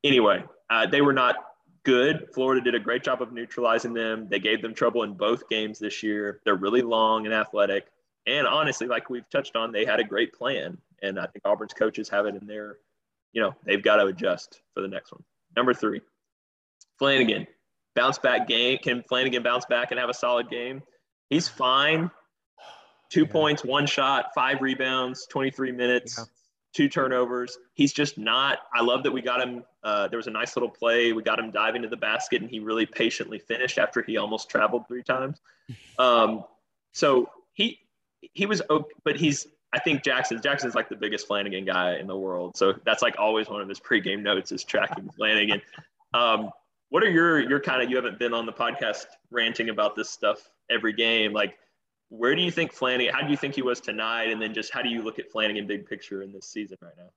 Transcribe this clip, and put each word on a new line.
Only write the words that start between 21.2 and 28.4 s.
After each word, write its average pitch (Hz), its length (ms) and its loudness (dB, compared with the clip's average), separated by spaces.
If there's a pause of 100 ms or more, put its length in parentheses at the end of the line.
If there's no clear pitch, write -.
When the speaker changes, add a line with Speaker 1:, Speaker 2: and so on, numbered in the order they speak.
Speaker 1:
He's 160 180 0
fine. 143 640 2 (1000)
Two 156 140 4
Speaker 2:
Yeah. 151 100 0
Speaker 1:
points, 151 320 2
one 139 220 0
shot, 135 480 0
five 135 260 0
rebounds, 131 680 -2
twenty-three 135 460 -4
minutes. 123 460 0
Speaker 2:
Yeah. 117 60 -12 (500)
Speaker 1:
Two 143 140 4
turnovers. 127 680 0 (160)
He's 143 180 4
just 143 260 -2
not, 127 400 2 (160)